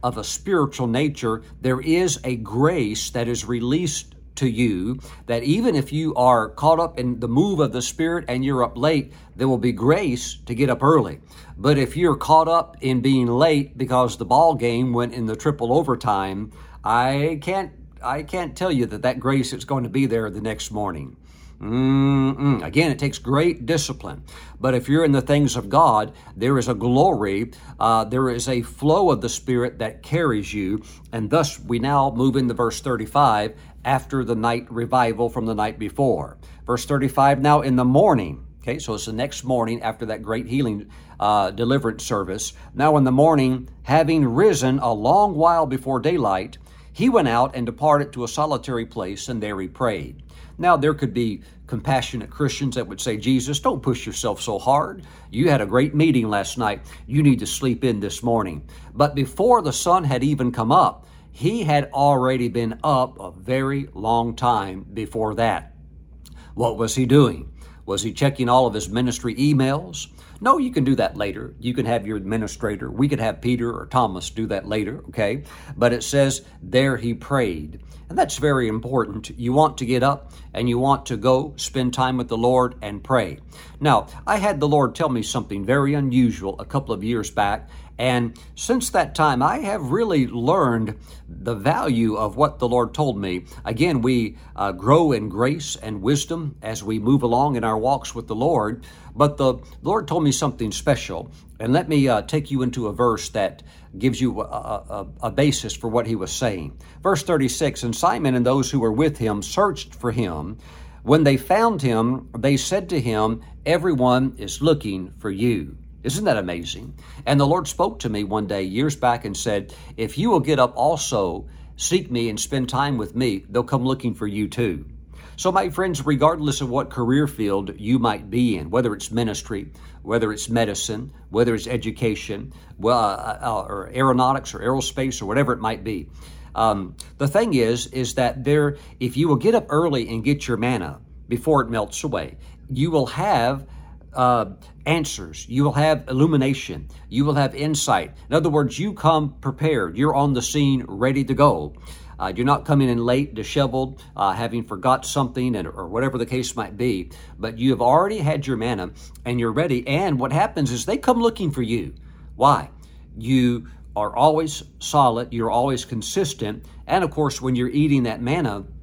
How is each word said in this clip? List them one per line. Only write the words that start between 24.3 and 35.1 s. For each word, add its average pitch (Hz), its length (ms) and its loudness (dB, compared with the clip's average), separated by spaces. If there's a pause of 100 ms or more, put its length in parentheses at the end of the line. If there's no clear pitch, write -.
But 127 160 2
if 123 140 -2
you're 156 160 4
in 147 80 6
the 135 80 4
things 143 340 2
of 113 140 -6
God, 113 460 4 (200)
there 127 220 2
is 120 120 0
a 127 60 0
glory, 117 760 2 (280)
uh, 113 260 4
there 127 260 0
is 120 180 -4
a 127 140 -2
flow 160 480 2
of 127 100 2
the 120 80 -4
Spirit 123 520 -2
that 110 220 -6
carries 113 520 0
you. 104 280 -2 (300)
And 110 160 -4
thus, 147 320 0
we 113 180 -4
now 139 320 2
move 123 260 2
into 123 180 0
verse 117 260 -2
thirty-five, 113 720 2 (300)
after 131 400 -2
the 113 100 -2
night 117 360 -2
revival 117 580 0